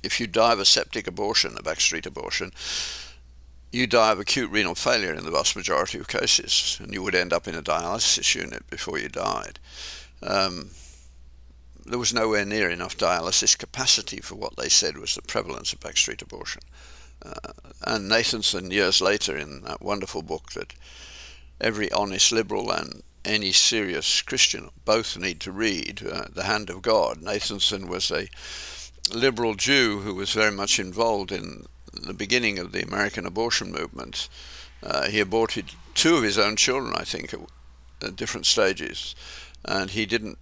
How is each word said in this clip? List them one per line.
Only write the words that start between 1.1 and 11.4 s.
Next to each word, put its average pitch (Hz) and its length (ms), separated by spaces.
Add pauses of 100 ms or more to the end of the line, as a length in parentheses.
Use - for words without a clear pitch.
a - 40
backstreet 80 440
abortion, - 480 (1160)
you 123 160
die 110 280
of 92 60
acute 107 300
renal 92 260
failure 107 380
in - 120
the 80 60
vast - 260
majority 87 420
of - 80
cases, - 720
and - 120
you 95 100
would 90 100
end 90 200
up 85 160
in 80 60
a 80 60
dialysis 85 720
unit 65 360
before - 280
you - 120
died. - 500 (640)
Um, 95 460 (1160)